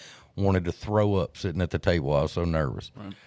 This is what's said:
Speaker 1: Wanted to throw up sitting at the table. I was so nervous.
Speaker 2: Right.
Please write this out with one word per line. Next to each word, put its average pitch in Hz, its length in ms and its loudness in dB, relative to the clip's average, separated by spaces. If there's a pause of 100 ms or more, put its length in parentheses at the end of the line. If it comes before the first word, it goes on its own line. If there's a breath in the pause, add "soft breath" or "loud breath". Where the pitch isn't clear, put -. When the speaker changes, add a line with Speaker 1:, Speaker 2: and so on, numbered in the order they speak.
(360 loud breath)
Speaker 1:
Wanted 95 300 4
to 87 60 0
throw 104 440 2
up - 200 -2
sitting 95 260 -4
at 87 100 0
the 82 80 -2
table. 78 360 2
I 71 60 4
was 78 100 0
so 85 140 -2
nervous. 78 500 -2
Speaker 2:
Right. 98 180 -14 (140)